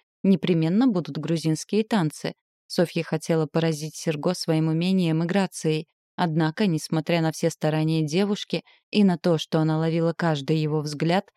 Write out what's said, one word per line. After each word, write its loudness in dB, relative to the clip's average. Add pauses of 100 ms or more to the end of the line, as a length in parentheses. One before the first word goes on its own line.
(240)
непременно 4
будут -2
грузинские -2
танцы. -2 (340)
Софья 0
хотела -2
поразить -2
Серго -2
своим 0
умением 2
и 0
грацией. -2 (300)
Однако, 0
несмотря 0
на 0
все -2
старания 0
девушки -2 (280)
и 4
на 4
то, 2
что -2
она 2
ловила 0
каждый 0
его 0
взгляд, 0 (120)